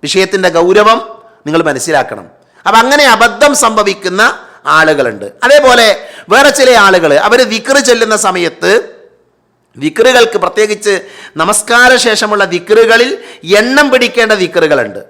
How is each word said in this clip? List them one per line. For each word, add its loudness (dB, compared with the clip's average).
വിഷയത്തിന്റെ -2
ഗൗരവം 2
നിങ്ങൾ -2
മനസ്സിലാക്കണം. -4
അപ്പൊ 2
അങ്ങനെ 2
അബദ്ധം 2
സംഭവിക്കുന്ന -2
ആളുകളുണ്ട്. 0
അതേപോലെ 2
വേറെ 4
ചില 0
ആളുകൾ, 4
അവര് 2
ദിക്റ് -2
ചൊല്ലുന്ന 0
സമയത്ത്, -2
ദിക്റുകൾക്ക്, 0
പ്രത്യേകിച്ച് -2
നമസ്കാര 2
ശേഷമുള്ള -2
ദിക്റുകളിൽ 0
എണ്ണം 0
പിടിക്കേണ്ട 0
ദിക്റുകളുണ്ട് -2